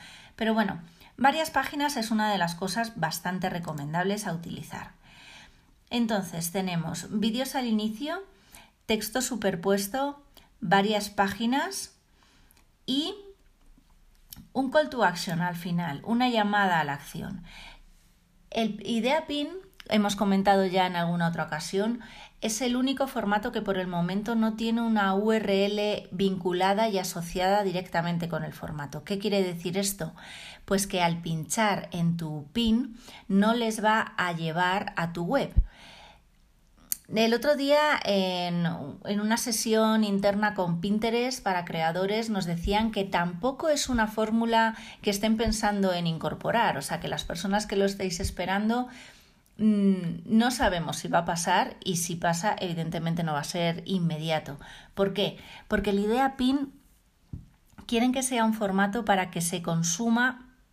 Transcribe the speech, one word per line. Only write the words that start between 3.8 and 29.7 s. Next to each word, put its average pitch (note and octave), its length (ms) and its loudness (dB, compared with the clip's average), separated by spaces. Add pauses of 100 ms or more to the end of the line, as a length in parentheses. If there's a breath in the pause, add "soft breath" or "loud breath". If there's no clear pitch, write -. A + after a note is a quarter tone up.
a E3+ 60 -2
utilizar. - 580 -10 (960 loud breath)
Entonces G3 640 -2
tenemos E3+ 580 -2
vídeos A3+ 460 -2
al C4 100 -2
inicio, A3+ 580 -2 (640 loud breath)
texto A3 380 -2
superpuesto, G3 1000 0 (380 soft breath)
varias G3+ 480 2
páginas A#3 880 -2 (920 soft breath)
y D#4 300 -2 (1400)
un C4 160 -2
call D4+ 200 4
to B3 140 0
action F3 380 0
al F3 140 -2
final, E3+ 500 -4
una A#3+ 240 2
llamada G3+ 500 4
a D#3 40 2
la C#3+ 100 -4
acción. - 500 -10 (1080 loud breath)
El A3+ 360 -2
idea B3 380 0
pin, D4 240 -4 (400)
hemos G#3 260 2
comentado G3 500 4
ya F#3 200 2
en F3+ 100 -2
alguna E3+ 320 0
otra D#3+ 160 -2
ocasión, G3 560 -2 (420 loud breath)
es A3 200 -4
el B3 140 0
único C4 320 0
formato G#3+ 440 -2
que A3 100 -4
por G3 160 -2
el F#3 100 -2
momento F#3 480 -2
no A3 180 2
tiene A3+ 280 0
una G#3 320 2
U G#3+ 180 2
R G3+ 340 2
L G#3 460 -2
vinculada F#3+ 800 2
y G3 80 0
asociada F3+ 640 0
directamente F3 640 -2
con D#3 160 -4
el D3+ 100 -8
formato. D3+ 500 -10
¿Qué G3+ 160 -4
quiere G3+ 240 2
decir F3 340 -4